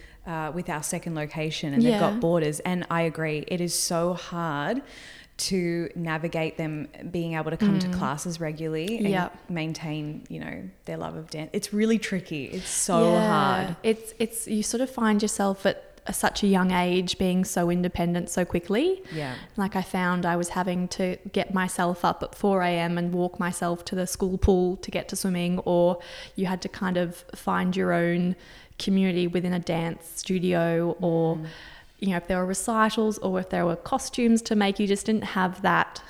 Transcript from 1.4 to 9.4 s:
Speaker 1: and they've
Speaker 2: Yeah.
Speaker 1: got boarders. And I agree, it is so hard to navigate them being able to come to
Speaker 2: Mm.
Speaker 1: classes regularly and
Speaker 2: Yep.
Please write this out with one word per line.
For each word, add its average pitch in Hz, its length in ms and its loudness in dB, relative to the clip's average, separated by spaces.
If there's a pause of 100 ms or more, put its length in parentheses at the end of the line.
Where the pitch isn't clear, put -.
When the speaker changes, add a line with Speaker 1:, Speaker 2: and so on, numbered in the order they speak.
Speaker 1:
and 233 100 6
they've 240 80 8
Speaker 2:
Yeah. 208 80 2
Speaker 1:
got 202 220 2
boarders. 165 400 2
And 180 280 -2
I 170 120 2
agree, 156 460 -2
it 180 120 -2
is 175 180 -2
so 175 360 0
hard 170 680 -2 (540)
to 170 600 -2
navigate 160 600 -2
them 156 300 -4 (240)
being 170 220 -2
able 156 160 -2
to 160 80 -2
come 202 220 4
to 185 80 0
Speaker 2:
Mm. 180 100 -2
Speaker 1:
classes 165 420 -4
regularly 160 600 -4
and 202 100 2
Speaker 2:
Yep. 185 260 0 (140)